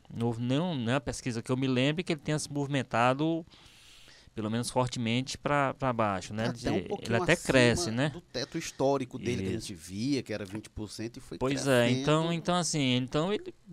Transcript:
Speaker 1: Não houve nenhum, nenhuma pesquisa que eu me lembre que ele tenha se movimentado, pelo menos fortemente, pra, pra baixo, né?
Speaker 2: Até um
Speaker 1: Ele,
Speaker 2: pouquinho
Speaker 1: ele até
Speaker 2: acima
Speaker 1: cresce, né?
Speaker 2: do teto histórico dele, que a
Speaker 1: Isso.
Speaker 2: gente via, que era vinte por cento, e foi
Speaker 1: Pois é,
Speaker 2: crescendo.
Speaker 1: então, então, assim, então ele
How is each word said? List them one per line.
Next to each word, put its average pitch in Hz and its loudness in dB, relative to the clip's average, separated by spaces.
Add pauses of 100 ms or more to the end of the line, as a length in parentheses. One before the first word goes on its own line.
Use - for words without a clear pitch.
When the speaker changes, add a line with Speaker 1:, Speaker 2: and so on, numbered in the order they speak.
Speaker 1:
Não 117 -2
houve 117 -2
nenhum, 143 0
nenhuma 127 0
pesquisa 117 -4
que 131 -4
eu 127 0
me 131 0
lembre 135 2
que 175 -2
ele 151 -6
tenha 151 -2
se - -8
movimentado, 143 2 (880)
pelo 107 -4
menos 117 -2
fortemente, 123 0
pra, 143 0
pra 131 -2
baixo, 104 0
né? 110 -2
Speaker 2:
Até 233 -4
um 220 2
Speaker 1:
Ele, 190 -2
Speaker 2:
pouquinho 117 -2
Speaker 1:
ele 117 4
até 156 4
Speaker 2:
acima - -2
Speaker 1:
cresce, 123 6
né? 127 0
Speaker 2:
do 170 -10
teto - -8
histórico 135 0
dele, 113 -4
que 95 -2
a - -2
Speaker 1:
Isso. - -6
Speaker 2:
gente 104 -10
via, 101 -2
que 107 -8
era 104 -6
vinte 101 -10
por 107 -8
cento, 113 -10
e - -14
foi - -14
Speaker 1:
Pois 135 0
é, 123 6
Speaker 2:
crescendo. 123 2
Speaker 1:
então, 156 2
então, 175 0
assim, 151 2
então 151 0
ele 359 -6 (200)